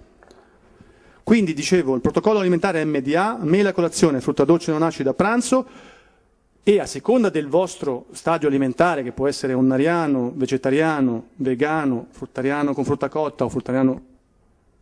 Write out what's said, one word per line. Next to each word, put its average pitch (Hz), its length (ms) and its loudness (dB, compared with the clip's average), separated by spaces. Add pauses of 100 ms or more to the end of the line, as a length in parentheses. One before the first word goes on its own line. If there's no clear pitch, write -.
(1200)
Quindi, 208 300 2
dicevo, 143 400 0
il 123 80 -2
protocollo 208 380 2
alimentare 180 440 0
M 151 160 -2
D 139 140 -2
A, 208 280 0
mela 190 280 2
a 180 40 -2
colazione, 160 460 0
frutta 143 260 0
dolce 160 260 2
non 156 100 -2
acida 156 300 -2
a - 20 0
pranzo, 240 540 0 (960)
e 202 160 6
a 139 60 -4
seconda 214 440 0
del 151 180 -2
vostro 151 640 -2
stadio 160 360 -2
alimentare, 139 560 0
che 120 80 -8
può 131 160 -2
essere 139 260 -2
onnariano, 131 800 2
vegetariano, 135 1000 0
vegano, 131 760 -2
fruttariano 139 640 -4
con 139 100 -4
frutta 139 260 -2
cotta 151 360 -4
o 113 40 -2
fruttariano, 131 520 -2 (800)